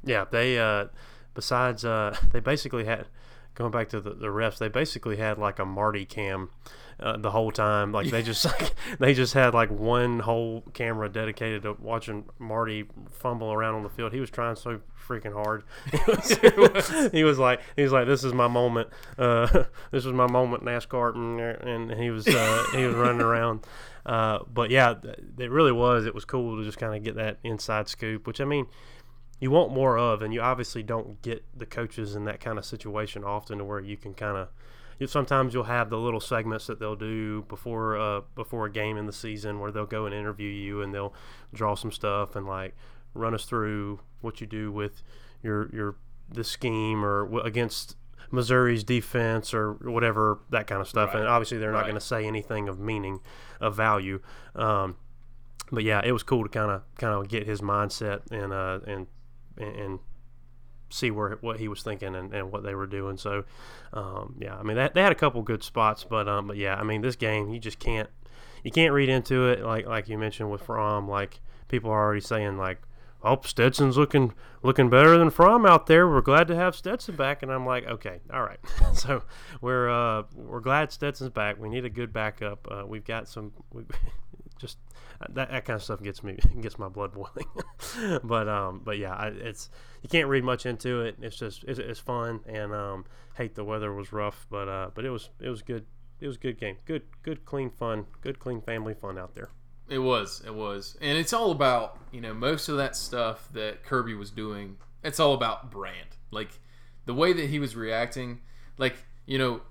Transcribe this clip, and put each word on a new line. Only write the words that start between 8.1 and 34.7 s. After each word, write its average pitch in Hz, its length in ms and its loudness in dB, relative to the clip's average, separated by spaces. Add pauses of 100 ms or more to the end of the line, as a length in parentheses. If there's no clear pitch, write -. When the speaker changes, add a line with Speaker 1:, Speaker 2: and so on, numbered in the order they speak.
Speaker 1:
they 117 120 0
just, 113 220 0
<laughs> - 20 4
like, - 260 4 (260)
they 135 140 6
just 127 220 4
had, 127 180 8
like, 117 180 4
one 117 500 2
whole 113 420 0 (100)
camera 110 380 -4
dedicated 110 540 -4
to 104 140 -4
watching 110 460 -6 (140)
Marty 110 480 -2 (240)
fumble 113 420 -4
around 110 220 0
on 110 80 -4
the 101 80 -6
field. 113 240 -4
He 131 60 -2
was 127 100 -6
trying 117 260 -2
so 113 240 -6 (260)
freaking 110 260 -6
hard. 107 320 -2 (120)
<laughs> - 140 -10
He - 160 2
was, - 240 4
Speaker 2:
<laughs> - 120 4
It 240 140 10
was. 233 560 6
Speaker 1:
he 156 120 6
was 147 140 6
like, 123 220 4 (160)
he 143 60 4
was 135 100 4
like, 127 140 6
"This 131 180 4
is 127 80 0
my 123 160 4
moment. 120 400 2 (300)
Uh, 120 460 8 (140)
<laughs> - 120 -14
this 127 160 0
is 127 60 -2
my 127 160 6
moment, 123 360 2
nascar." 120 500 -2
And, 117 260 -4 (500)
and 113 100 -4
he 120 100 0
was, 110 180 -2
uh, 113 360 4 (100)
he 131 120 2
was 117 80 2
running 120 260 4
around. 113 460 2 (400)
Uh, 110 340 2 (120)
but 117 180 0
yeah, 123 240 6
th-, - 200 -12 (240)
it 123 120 -6
really 147 220 6
was. 120 340 4
It - 80 -4
was 107 100 -10
cool 117 320 -2
to 107 80 -6
just 107 140 -8
kinda 107 220 -4
get 107 160 -6
that 107 280 -4
inside 107 440 -2
scoop, - 380 -6
which, 117 140 -8
I 139 40 0
mean, 139 220 0 (720)
you 131 100 0
want 151 220 6
more 131 260 4
of, 113 240 2
and 107 100 -4
you 117 80 -2
obviously 123 440 -2
don't 110 380 -6
get 117 220 -8 (120)
the 120 100 -12
coaches 110 480 -6
in 104 100 -4
that 107 160 -6
kind 110 180 -6
of 98 60 -10
situation 107 600 -8
often 104 340 -6
to 101 60 -6
where 101 160 -6
you 101 160 -10
can 98 180 -14
kinda, 101 340 -4 (500)